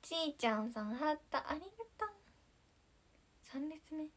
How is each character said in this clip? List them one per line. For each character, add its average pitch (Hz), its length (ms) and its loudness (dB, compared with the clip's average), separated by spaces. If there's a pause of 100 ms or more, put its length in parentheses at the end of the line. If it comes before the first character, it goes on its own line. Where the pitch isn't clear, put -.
ち - 140 -4
ー 320 200 2
ち 240 120 2
ゃ 214 120 6
ん 220 140 0
さ 220 80 -2
ん、 214 140 -2
ハ 302 180 4
ー 302 40 0 (140)
ト - 60 2
あ - 160 0
り 311 80 -2
が 359 40 -12 (400)
と 415 60 -6
う。 415 40 -18 (1300)
三 277 260 -4
列 311 240 -10
目。 311 240 -2